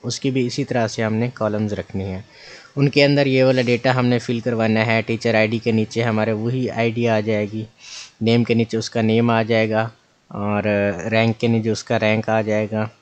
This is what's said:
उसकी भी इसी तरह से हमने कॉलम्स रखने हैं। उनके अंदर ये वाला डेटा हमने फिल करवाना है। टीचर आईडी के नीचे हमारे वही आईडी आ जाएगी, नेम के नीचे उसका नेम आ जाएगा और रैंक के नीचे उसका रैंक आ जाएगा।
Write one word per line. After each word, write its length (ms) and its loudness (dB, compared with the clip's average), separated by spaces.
उसकी 260 -4
भी 160 0
इसी 180 -4
तरह 240 -2
से 140 -6
हमने 260 0
कॉलम्स 440 -2
रखने 320 -6
हैं। 200 -8
उनके 260 4
अंदर 260 4
ये 160 2
वाला 180 2
डेटा 300 2
हमने 260 2
फिल 220 -4
करवाना 400 0
है। 220 2
टीचर 340 -2
आईडी 220 2
के 140 -2
नीचे 300 0
हमारे 300 0
वही 360 -4
आईडी 380 -2
आ 140 2
जाएगी, 460 -4
नेम 220 4
के 100 0
नीचे 220 0
उसका 260 -2
नेम 280 2
आ 120 2
जाएगा 500 0
और 300 -2
रैंक 300 2
के 120 -2
नीचे 220 0
उसका 260 -4
रैंक 340 0
आ 120 2
जाएगा। 480 -2